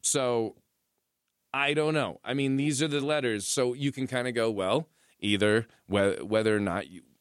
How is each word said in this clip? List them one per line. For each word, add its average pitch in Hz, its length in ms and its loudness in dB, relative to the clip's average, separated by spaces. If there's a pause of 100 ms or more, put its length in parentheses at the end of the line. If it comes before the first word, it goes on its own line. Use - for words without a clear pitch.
so 120 540 0 (960)
I 139 200 0
don't 151 200 0
know. 131 300 -2
I 117 100 -6
mean, 135 240 0
these 139 240 0
are 156 60 0
the 143 140 -2
letters, 131 460 -2
so 123 260 0
you 139 180 -2
can 131 160 -6
kinda 123 240 -4
go, 113 180 0
well, 107 380 0 (320)
either 104 480 2 (200)
whe-, 98 380 2
whether 107 300 2
or 104 40 2
not 92 300 -2
you 85 120 -18 (200)